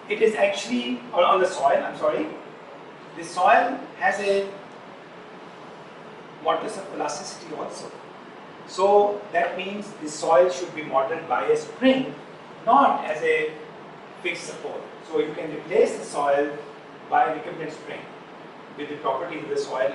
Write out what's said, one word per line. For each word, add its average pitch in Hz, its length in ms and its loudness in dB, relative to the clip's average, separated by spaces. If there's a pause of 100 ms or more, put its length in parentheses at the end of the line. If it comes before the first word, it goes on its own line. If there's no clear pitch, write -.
it 214 120 0
is 214 120 6
actually, 240 680 0 (140)
or - 100 6
on - 180 6
the 180 40 4
soil, - 380 4
I'm - 140 -6
sorry, 123 280 2 (920)
the 170 60 -10
soil 240 560 4 (200)
has 196 200 2
a 196 280 2 (2000)
modulus 160 340 0
of - 160 -12
elasticity - 600 -8
also. - 360 -10 (760)
So 202 520 6 (120)
that 220 260 0
means 202 340 -6 (100)
the 151 80 -6
soil 170 400 6
should 180 260 -4
be 151 80 -6
modeled 160 440 0
by - 180 0
a 226 120 6
spring, - 560 2 (520)
not 262 400 6
as - 180 -4
a - 280 2 (680)
fixed - 220 -6
support. - 380 -8 (280)
So 156 100 0
you 151 140 0
can 156 180 -6
replace 202 460 0
the - 60 -8
soil 143 520 0 (540)
by 143 160 4
a - 100 0
recumbent - 360 -8
spring - 300 -12 (760)
with 147 120 -8
the 147 80 -8
properties 160 460 -4
of - 60 -8
the 143 80 0
soil 131 380 0